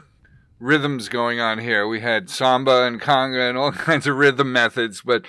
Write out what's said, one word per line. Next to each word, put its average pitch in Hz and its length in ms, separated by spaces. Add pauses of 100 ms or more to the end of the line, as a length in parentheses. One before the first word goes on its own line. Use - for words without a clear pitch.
(600)
rhythms 135 500
going 120 300
on 110 200
here. 110 280
We 113 120
had 110 300
samba 127 560
and 120 160
conga 131 480
and 123 80
all 139 140
<laughs> - 180
kinds 147 180
of 143 80
rhythm 139 360
methods, 117 500
but, 117 280